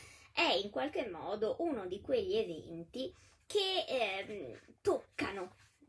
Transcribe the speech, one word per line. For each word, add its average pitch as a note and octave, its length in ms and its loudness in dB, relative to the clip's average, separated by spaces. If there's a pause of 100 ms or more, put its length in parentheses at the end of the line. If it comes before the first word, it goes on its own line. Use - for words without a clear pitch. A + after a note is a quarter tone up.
(340)
è E4 300 4
in G#3 60 -8
qualche C#4 380 -2
modo F3+ 520 0
uno C#4 260 0
di F#3 160 -4
quegli G#3 340 2
eventi E3+ 760 -4 (320)
che, F#4+ 420 2
ehm, G3 720 -2 (220)
toccano, - 760 0 (340)